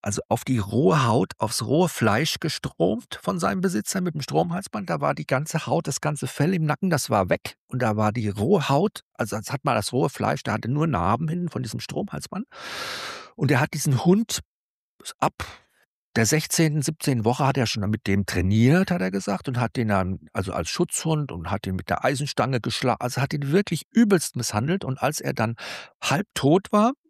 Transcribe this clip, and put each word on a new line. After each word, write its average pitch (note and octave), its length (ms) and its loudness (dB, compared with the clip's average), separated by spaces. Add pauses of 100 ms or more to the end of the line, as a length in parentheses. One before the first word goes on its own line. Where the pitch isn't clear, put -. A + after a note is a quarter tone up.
also G#2 280 -4
auf - 160 0
die B2+ 140 0
rohe C3 460 4
Haut, B2 340 2
aufs A2+ 240 -2
rohe D3+ 260 2
Fleisch A2+ 500 0
gestromt - 840 -4
von F#3 180 -4
seinem F#3+ 220 -2
Besitzer G3 400 -2
mit F3 120 -2
dem D#3 80 -6
Stromhalsband. F3 680 -4
Da D#3 120 -2
war C#3+ 140 0
die D#3 100 -10
ganze D3+ 400 -2
Haut, D3 220 -2
das C#3+ 120 -4
ganze D3 280 -4
Fell D#3 260 0
im D#3+ 120 0
Nacken, D3 240 0
das D3+ 200 0
war G2 200 2
weg. - 280 -4 (100)
Und B2+ 140 -4
da G#2+ 160 2
war G#2+ 140 2
die G#2+ 180 -2
rohe C3 400 2
Haut, D3+ 320 0 (120)
also - 220 -4
das - 160 -8
hat C#3 140 -6
man C3 100 2
das G#2+ 160 -2
rohe D3 180 0
Fleisch, A2+ 340 -2
der A2 100 -4
hatte A2 160 -4
nur D3 180 0
Narben A2+ 400 0
hinten F3 220 -4
von B2+ 140 -6
diesem A#2 160 -8
Stromhalsband. - 680 -8 (920)
Und C#3 160 0
er B2+ 80 4
hat D3 140 -2
diesen C#3+ 320 0
Hund G3+ 360 2 (760)
ab D3+ 140 0 (800)
der A2+ 100 4
sechzehnten, D#3 560 2
siebzehnten C3 440 0
Woche B2+ 200 2
hat C3+ 120 2
er A#2 100 2
schon G2+ 240 -2
mit - 160 -4
dem G2 180 2
trainiert, A2+ 640 4
hat F3 120 0
er F#3 100 -2
gesagt, - 360 -4
und B2 120 -2
hat A#2 160 -2
den A2+ 140 0
dann, F#2+ 300 2 (140)
also G2 180 -4
als - 160 -4
Schutzhund D#3 640 -2
und E2+ 200 -6
hat G2+ 160 -4
ihn F#2 80 -2
mit F2+ 140 -6
der - 140 0
Eisenstange C3+ 560 0
geschlagen, A#2 420 0
also B2 200 -2
hat C#3 120 0
ihn C#3+ 180 -2
wirklich F3 400 0
übelst G3+ 440 4
misshandelt. B2 480 0
Und C3 160 -4
als D3 220 0
er C#3 120 -2
dann A#2 220 0 (460)
halbtot D#3 680 2
war A3 220 4 (160)